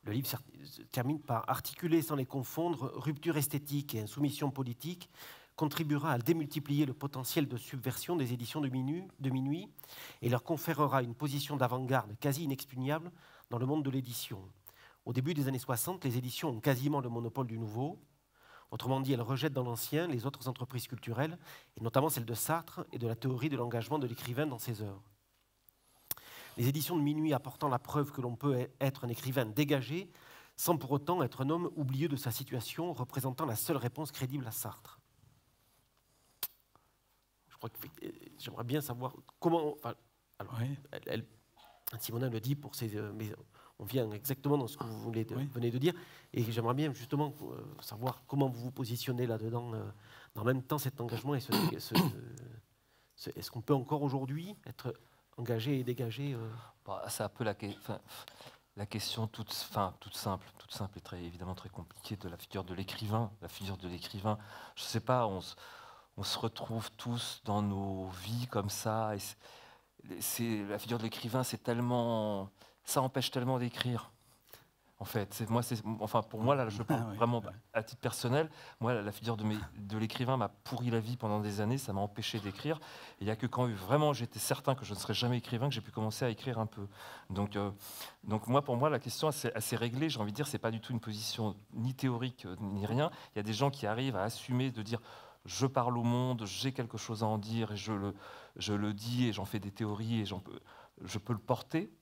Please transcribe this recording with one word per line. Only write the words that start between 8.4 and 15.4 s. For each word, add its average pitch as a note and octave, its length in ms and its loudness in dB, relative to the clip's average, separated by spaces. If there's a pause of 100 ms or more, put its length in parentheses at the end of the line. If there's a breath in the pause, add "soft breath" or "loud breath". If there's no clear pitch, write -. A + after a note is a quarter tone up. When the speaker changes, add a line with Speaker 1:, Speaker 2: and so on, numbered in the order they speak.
Speaker 1:
de C#3 80 0
Minu-, C#3 400 0 (120)
de C3+ 100 2
Minuit C#3 400 0 (500 loud breath)
et A#2 80 0
leur A#2+ 140 4
conférera D3 600 4
une A#2+ 120 -2
position C#3+ 420 -2
d'avant-garde B2 600 2
quasi C#3+ 260 2
inexpugnable C#3 680 -2 (380 loud breath)
dans A#2+ 80 -2
le B2+ 80 2
monde D3 180 2
de C3+ 60 2
l'édition. A#2+ 580 -4 (560 loud breath)
Au B2 80 -4
début C3 220 2
des C#3 140 2